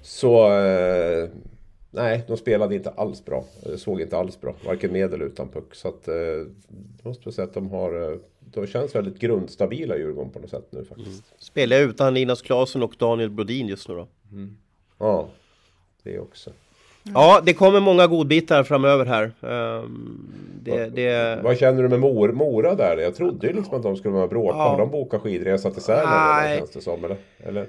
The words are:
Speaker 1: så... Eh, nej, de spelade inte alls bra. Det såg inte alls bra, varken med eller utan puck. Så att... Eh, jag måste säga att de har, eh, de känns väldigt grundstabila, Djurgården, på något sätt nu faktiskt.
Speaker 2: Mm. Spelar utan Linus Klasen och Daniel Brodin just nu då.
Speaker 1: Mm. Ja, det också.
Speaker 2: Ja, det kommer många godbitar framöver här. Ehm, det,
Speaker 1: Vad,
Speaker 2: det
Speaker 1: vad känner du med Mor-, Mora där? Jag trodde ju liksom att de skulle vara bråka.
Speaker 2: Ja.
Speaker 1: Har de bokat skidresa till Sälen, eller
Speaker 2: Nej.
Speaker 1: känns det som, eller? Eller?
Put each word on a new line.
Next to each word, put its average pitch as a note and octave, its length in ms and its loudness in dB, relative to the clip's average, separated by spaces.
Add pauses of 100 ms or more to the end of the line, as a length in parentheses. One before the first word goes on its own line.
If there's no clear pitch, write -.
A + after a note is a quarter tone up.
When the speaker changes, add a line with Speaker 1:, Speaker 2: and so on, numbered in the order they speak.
Speaker 1:
så... A2+ 500 4
Eh, F2+ 760 0 (600)
nej, A#2 360 -2
de A2+ 100 -4
spelade G#2 380 0
inte F#2+ 140 -8
alls - 360 -8
bra. - 180 -6 (200)
Det D#2 140 -10
såg F#2+ 240 -6
inte E2 160 -6
alls F#2 240 -6
bra, - 140 -8 (100)
varken F#2 260 -4
med F#2 220 -2
eller D#2 120 -6
utan C2 240 -12
puck. - 260 -16
Så - 120 -12
att... - 200 -10
Eh, D#2+ 80 -4
jag D#2+ 320 -6 (560)
måste A#2+ 280 -14
säga F#2+ 140 -6
att - 80 -18
de F#2+ 160 -8
har, E2+ 420 -6
eh, E2 60 -10 (220)
de - 280 -10
känns C#3 280 -6
väldigt G2 240 -4
grundstabila, G#2+ 800 -4
Djurgården, D2 340 -8
på C#2 80 -18
något C#2 100 -18
sätt - 200 -14
nu - 160 -16
faktiskt. G#2+ 220 -20
Speaker 2:
Mm. F#2+ 300 -20
Spelar C3 420 2
utan C3+ 340 2
Linus B2+ 280 0
Klasen C3 420 0
och A2+ 140 -6
Daniel A#2 320 0
Brodin A2 380 -6
just G2 220 -10
nu F#2+ 60 -8
då. E2+ 120 -12 (240)
Speaker 1:
Mm. G2+ 260 -16 (420)
Ja, F#2+ 280 0 (760)
det G1+ 160 -10
också. - 300 -18 (540)
Speaker 2:
Ja, F3 420 8
det F3 80 4
kommer G3 260 6
många F#3 280 6
godbitar D#3+ 560 2
framöver C#3 420 2
här. A#2 180 0 (180)
Ehm, A#2 920 -8 (280)
det, A#2+ 100 -8
Speaker 1:
Vad, A#2 200 -4
Speaker 2:
det A#2+ 520 0
Speaker 1:
vad B2 140 2
känner C3 260 4
du B2+ 60 2
med B2 100 4
Mor-, A#2+ 320 4
Mora C#3+ 440 2
där? F#2 220 2
Jag F2 180 -2
trodde F3 320 -2
ju E3 60 -2
liksom G3 240 -6
att A2+ 60 -6
de G2 140 -2
skulle G2 160 -4
vara F#2+ 140 2
bråka. F2+ 300 0
Speaker 2:
Ja. D3+ 120 2
Speaker 1:
Har C#3 100 2
de C3+ 120 0
bokat B2+ 300 -4
skidresa F#2+ 500 -2
till - 100 -12
Sälen, C#3+ 260 2
eller D#3 340 4
Speaker 2:
Nej. D3+ 160 -2
Speaker 1:
känns - 140 -8
det - 100 -16
som, F2 240 -6
eller? G2 120 -6 (200)
Eller? G2 320 -8